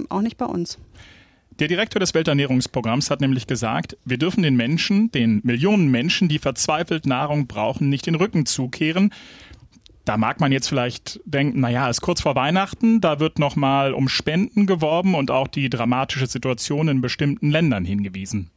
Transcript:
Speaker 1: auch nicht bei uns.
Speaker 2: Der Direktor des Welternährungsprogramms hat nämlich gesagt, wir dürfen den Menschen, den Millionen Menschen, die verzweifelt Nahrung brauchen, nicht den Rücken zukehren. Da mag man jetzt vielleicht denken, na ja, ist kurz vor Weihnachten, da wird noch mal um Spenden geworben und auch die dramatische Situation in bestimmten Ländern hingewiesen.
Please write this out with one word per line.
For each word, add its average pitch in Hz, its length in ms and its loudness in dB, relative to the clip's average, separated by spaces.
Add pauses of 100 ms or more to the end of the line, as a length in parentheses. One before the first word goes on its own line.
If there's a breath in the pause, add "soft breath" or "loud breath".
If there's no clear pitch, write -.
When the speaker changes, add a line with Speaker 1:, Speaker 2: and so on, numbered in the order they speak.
Speaker 1:
auch 196 120 -2
nicht 226 160 -4
bei 247 80 -4
uns. - 320 -6 (720 soft breath)
Speaker 2:
Der 151 160 -2
Direktor 196 320 0
des 180 140 0
Welternährungsprogramms 131 960 0
hat 143 100 -2
nämlich 135 280 0
gesagt, 110 580 -4
wir 123 120 -2
dürfen 175 260 0
den 139 120 4
Menschen, 165 560 2
den 113 320 2
Millionen 143 480 2
Menschen, 151 380 2
die 151 100 0
verzweifelt 156 680 -2
Nahrung 143 420 0
brauchen, 113 420 -2
nicht 139 160 -2
den 165 100 0
Rücken 165 300 0
zukehren. 160 680 0 (920 loud breath)
Da 107 100 -2
mag 110 240 0
man 139 140 2
jetzt 135 160 -2
vielleicht 123 560 -4
denken, 143 340 0
na 123 100 2
ja, 131 200 0
ist 127 100 -2
kurz 175 220 -2
vor 147 120 0
Weihnachten, 190 680 2
da 156 180 2
wird 156 200 0
noch 147 180 0
mal 139 360 2
um 135 140 0
Spenden 185 580 0
geworben 180 500 2
und 135 160 0
auch 131 160 2
die 135 220 -2
dramatische 127 580 -2
Situation 135 600 -2
in 135 140 2
bestimmten 143 500 0
Ländern 147 320 2
hingewiesen. 95 720 -4